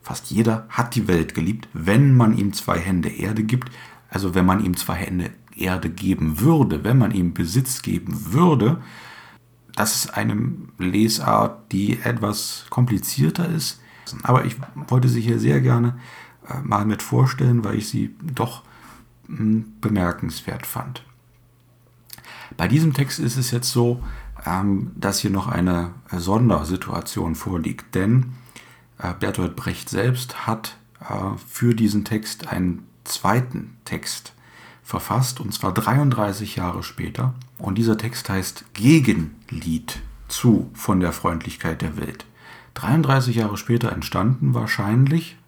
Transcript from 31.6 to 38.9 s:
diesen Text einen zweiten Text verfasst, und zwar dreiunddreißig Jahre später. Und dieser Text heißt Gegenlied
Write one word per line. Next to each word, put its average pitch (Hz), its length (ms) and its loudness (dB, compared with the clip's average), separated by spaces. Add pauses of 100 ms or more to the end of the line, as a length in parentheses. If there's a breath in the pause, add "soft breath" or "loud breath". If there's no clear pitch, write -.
diesen 104 300 2
Text - 440 -6
einen 90 360 -2 (200)
zweiten - 800 -2
Text - 500 -10 (480 loud breath)
verfasst, 107 560 -2
und 104 160 -8
zwar 95 180 -2
dreiunddreißig 107 840 2
Jahre 87 260 -4
später. 104 520 -4 (240)
Und 104 200 -2
dieser 113 180 4
Text - 320 -6
heißt 95 360 -4 (100)
Gegenlied 87 1300 2 (260)